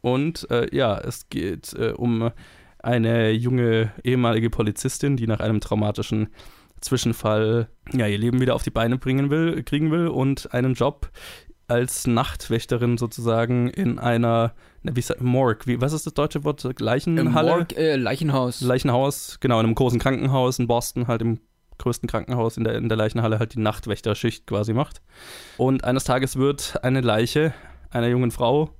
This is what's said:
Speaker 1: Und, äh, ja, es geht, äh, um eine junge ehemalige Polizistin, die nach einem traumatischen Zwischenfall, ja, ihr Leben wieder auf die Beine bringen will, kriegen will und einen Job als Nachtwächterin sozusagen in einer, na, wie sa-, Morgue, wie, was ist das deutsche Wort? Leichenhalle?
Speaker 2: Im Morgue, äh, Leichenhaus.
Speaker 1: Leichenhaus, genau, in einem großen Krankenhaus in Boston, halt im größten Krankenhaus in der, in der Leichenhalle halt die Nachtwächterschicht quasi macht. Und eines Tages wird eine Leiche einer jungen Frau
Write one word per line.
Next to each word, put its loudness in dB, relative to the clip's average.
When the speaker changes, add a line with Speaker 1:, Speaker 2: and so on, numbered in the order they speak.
Speaker 1:
Und, -2
äh, 2
ja, 2
es -10
geht, -6
äh, -2
um 0
eine 2
junge 2
ehemalige 2
Polizistin, -2
die -2
nach 0
einem 0
traumatischen -2
Zwischenfall, 0
ja, 2
ihr 0
Leben 2
wieder 2
auf -4
die -2
Beine 0
bringen -2
will, 0
kriegen 0
will 0
und -2
einen 0
Job -2
als -2
Nachtwächterin 0
sozusagen 0
in -2
einer, 2
na, -6
wie 0
sa-, -4
Morgue, 2
wie, 0
was 0
ist -6
das -6
deutsche -2
Wort? -2
Leichenhalle? 2
Speaker 2:
Im 4
Morgue, -2
äh, 4
Leichenhaus. 0
Speaker 1:
Leichenhaus, 0
genau, 4
in 6
einem 4
großen 4
Krankenhaus 2
in 2
Boston, 0
halt 0
im 0
größten -2
Krankenhaus -2
in -2
der, 0
in -2
der 0
Leichenhalle 0
halt -4
die -4
Nachtwächterschicht -2
quasi -2
macht. -2
Und 2
eines 0
Tages 0
wird -2
eine 2
Leiche 2
einer 0
jungen 2
Frau 0